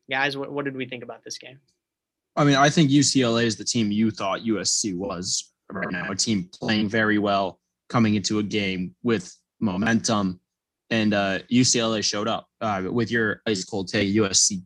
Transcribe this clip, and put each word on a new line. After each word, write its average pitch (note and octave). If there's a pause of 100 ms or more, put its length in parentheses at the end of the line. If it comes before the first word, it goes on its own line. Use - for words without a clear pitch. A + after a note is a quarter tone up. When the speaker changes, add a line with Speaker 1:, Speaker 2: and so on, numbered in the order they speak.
(100)
Speaker 1:
guys, C3+
what, C#3
what C#3+
did C3+
we C3
think B2
about A#2
this D3
game? C3 (800)
Speaker 2:
I D#3
mean, C#3
I C#3+
think C3+
U C#3+
C C3
L A#2
A A#2
is A2
the G#2
team G#2+
you G#2+
thought F#2+
U G#2+
S F2+
C G2
was F#2 (200)
right F#2
now, F2
a G2
team F#2+
playing G#2+
very G#2+
well, G2 (300)
coming A2
into G#2+
a G#2+
game F#2+
with A2+ (240)
momentum, G2+ (520)
and, G#2+
uh, G2
U B2
C A#2+
L A2+
A G#2
showed G#2+
up. G2+ (140)
Uh, G2+
with A#2
your A2+
ice G2
cold G2
take, G#2
U G#2+
S F#2+
C F#2